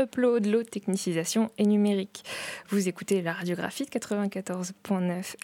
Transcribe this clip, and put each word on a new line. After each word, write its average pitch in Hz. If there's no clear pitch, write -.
Upload, 240
l'eau 220
technicisation 190
et 208
numérique. 208
Vous 196
écoutez 196
la 165
radiographie 180
de -
quatre-vingt-quatorze 190
point 190
neuf 180